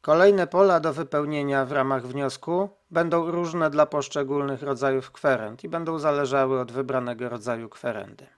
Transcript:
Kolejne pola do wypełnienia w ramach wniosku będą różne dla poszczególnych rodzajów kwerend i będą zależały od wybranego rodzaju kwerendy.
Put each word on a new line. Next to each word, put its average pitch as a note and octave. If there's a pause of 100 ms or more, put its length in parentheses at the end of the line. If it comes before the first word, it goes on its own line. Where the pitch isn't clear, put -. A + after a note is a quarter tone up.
Kolejne F3+
pola F#3
do D#3
wypełnienia C#3+
w B2
ramach C3+
wniosku C#3 (220)
będą E3+
różne E3+
dla D3
poszczególnych C#3+
rodzajów C3+
kwerend A#2
i E3
będą E3
zależały C#3
od A#2+
wybranego B2
rodzaju A2+
kwerendy. - (100)